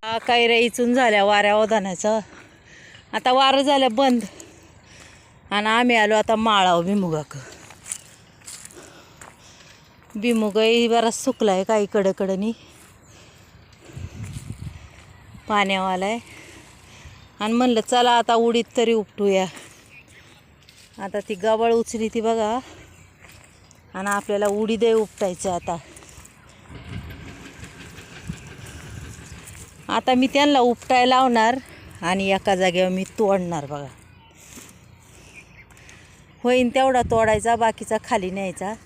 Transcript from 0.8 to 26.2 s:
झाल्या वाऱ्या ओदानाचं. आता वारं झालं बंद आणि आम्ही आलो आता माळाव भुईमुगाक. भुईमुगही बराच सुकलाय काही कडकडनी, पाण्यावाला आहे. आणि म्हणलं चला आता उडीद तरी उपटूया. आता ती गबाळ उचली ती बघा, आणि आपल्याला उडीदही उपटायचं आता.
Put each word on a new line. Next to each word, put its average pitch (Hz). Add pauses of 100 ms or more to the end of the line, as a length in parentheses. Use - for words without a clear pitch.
झाल्या 226
वाऱ्या 208
ओदानाचं. 214 (920)
आता 214
वारं 269
झालं 269
बंद 247 (1300)
आणि 208
आम्ही 240
आलो 214
आता 214
माळाव 196
भुईमुगाक. 170 (2750)
भुईमुगही 226
बराच 226
सुकलाय 202
काही 214
कडकडनी, 190 (3000)
पाण्यावाला 190
आहे. 220 (1200)
आणि 214
म्हणलं 240
चला 247
आता 233
उडीद 233 (120)
तरी 233
उपटूया. 196 (1600)
आता 196 (100)
ती 220
गबाळ 220
उचली 226
ती 226
बघा, 226 (1300)
आणि 196
आपल्याला 202
उडीदही 214
उपटायचं 196
आता. 170 (4000)